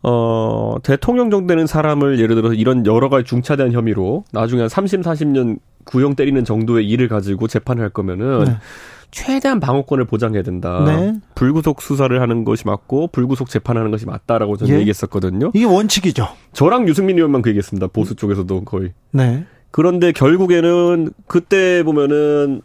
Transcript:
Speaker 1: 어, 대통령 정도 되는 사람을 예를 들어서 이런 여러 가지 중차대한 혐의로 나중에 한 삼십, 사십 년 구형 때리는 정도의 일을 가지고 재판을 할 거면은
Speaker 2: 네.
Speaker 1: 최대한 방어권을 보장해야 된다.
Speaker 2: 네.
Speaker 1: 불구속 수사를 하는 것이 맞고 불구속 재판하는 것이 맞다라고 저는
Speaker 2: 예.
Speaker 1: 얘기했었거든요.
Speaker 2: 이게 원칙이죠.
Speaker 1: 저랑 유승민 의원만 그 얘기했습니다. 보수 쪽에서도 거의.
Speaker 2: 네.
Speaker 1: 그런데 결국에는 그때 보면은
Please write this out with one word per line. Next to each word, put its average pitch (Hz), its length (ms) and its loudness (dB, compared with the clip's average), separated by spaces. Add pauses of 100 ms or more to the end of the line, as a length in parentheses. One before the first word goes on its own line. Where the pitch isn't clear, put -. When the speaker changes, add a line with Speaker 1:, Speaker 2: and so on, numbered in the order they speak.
Speaker 1:
어, 113 800 0
대통령 240 480 0
정도 196 180 0
되는 165 180 2
사람을 143 540 0
예를 113 160 4
들어서 113 180 2
이런 113 320 2
여러 117 220 4
가지 131 160 2
중차대한 135 480 -2
혐의로 113 580 -2
나중에 117 300 -2
한 113 80 0
삼십, 190 340 -2
사십 160 260 -2
년 127 300 0 (260)
구형 135 300 0
때리는 139 300 0
정도의 110 440 0
일을 120 200 2
가지고 101 400 -2
재판을 123 340 -4
할 104 80 -4
거면은 107 540 -2
Speaker 2:
네. 123 120 0 (540)
Speaker 1:
최대한 269 500 -2
방어권을 135 440 -2
보장해야 110 380 -2
된다. 90 420 -2
Speaker 2:
네. 170 300 0 (200)
Speaker 1:
불구속 151 480 0
수사를 135 380 0
하는 117 240 0
것이 110 220 -2
맞고 131 420 -2
불구속 127 400 -2
재판하는 113 420 -2
것이 107 160 -4
맞다라고 107 500 -2
저는 123 180 0
Speaker 2:
예. - 60 4
Speaker 1:
얘기했었거든요. 98 760 -2
Speaker 2:
이게 220 100 4
원칙이죠. 190 640 0 (240)
Speaker 1:
저랑 208 360 2
유승민 190 280 2
의원만 143 260 2
그 113 80 2
얘기했습니다. 98 380 -2
보수 185 260 -2
쪽에서도 95 500 -2
거의. 92 280 -6 (200)
Speaker 2:
네. 131 320 0 (280)
Speaker 1:
그런데 175 400 2
결국에는 175 1000 2 (160)
그때 180 580 2
보면은 147 800 0